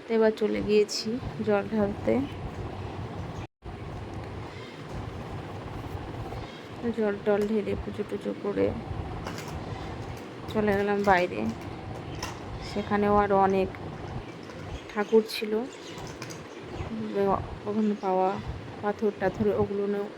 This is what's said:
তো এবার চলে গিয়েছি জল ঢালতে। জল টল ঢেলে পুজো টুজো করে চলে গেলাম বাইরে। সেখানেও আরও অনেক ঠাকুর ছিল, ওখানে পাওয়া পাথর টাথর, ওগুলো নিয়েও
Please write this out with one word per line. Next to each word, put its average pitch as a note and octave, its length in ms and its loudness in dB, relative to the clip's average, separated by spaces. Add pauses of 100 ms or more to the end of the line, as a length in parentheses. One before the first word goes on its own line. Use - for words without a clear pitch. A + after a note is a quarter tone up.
তো A#3 140 -2
এবার A3 220 8
চলে G#3 280 2
গিয়েছি G#3 400 4 (380)
জল G3+ 160 6 (120)
ঢালতে। G#3 380 2 (4000)
জল G#3 160 4 (100)
টল G#3 160 6 (100)
ঢেলে G3+ 220 2 (100)
পুজো G#3 280 -4
টুজো G3+ 220 -4 (100)
করে G2+ 240 2 (1900)
চলে G#3+ 260 4
গেলাম G3+ 200 2 (120)
বাইরে। F#3 300 6 (1300)
সেখানেও G#3 440 4 (100)
আরও G3+ 120 6 (100)
অনেক F#3+ 220 4 (1200)
ঠাকুর G#3+ 320 6 (120)
ছিল, G#3+ 180 -2 (2250)
ওখানে G#3 260 4 (100)
পাওয়া F#3 260 4 (520)
পাথর G#3 380 2
টাথর, G3 260 2 (140)
ওগুলো G3+ 320 2
নিয়েও G3+ 140 0 (120)